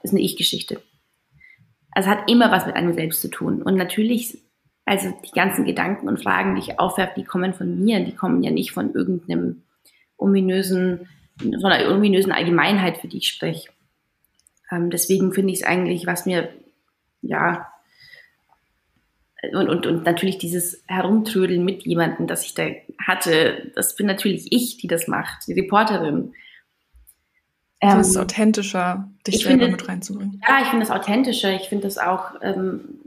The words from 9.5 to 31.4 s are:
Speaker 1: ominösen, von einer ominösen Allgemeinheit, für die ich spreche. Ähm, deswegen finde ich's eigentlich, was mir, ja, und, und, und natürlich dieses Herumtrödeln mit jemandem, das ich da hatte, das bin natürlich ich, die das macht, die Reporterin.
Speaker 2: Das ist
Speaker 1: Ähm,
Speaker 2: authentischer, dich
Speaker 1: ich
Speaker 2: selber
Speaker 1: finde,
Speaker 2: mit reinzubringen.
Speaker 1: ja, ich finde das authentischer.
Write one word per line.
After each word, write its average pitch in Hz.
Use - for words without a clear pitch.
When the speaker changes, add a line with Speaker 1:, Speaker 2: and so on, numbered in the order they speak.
Speaker 1:
ominösen, 185
von 185
einer 165
ominösen 196
Allgemeinheit, 170
für -
die 180
ich -
spreche. 160
Ähm, 175
deswegen 190
finde 196
ich's 180
eigentlich, 175
was 175
mir, 175
ja, 170
und, -
und, 170
und 160
natürlich 175
dieses 175
Herumtrödeln 185
mit 190
jemandem, 165
das 170
ich -
da 165
hatte, 165
das -
bin 208
natürlich 190
ich, 247
die -
das 170
macht, -
die 170
Reporterin. 185
Speaker 2:
Das 202
ist 185
Speaker 1:
Ähm, 190
Speaker 2:
authentischer, 196
dich 202
Speaker 1:
ich -
Speaker 2:
selber 262
Speaker 1:
finde, 185
Speaker 2:
mit -
reinzubringen. 196
Speaker 1:
ja, 269
ich 254
finde 226
das -
authentischer. 214